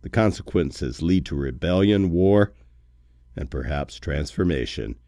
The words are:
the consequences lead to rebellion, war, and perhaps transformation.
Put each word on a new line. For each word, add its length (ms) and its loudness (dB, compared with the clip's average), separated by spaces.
the 60 -12
consequences 920 0
lead 240 2
to 80 -8
rebellion, 760 2
war, 420 4
and 140 -8
perhaps 480 -6
transformation. 960 -4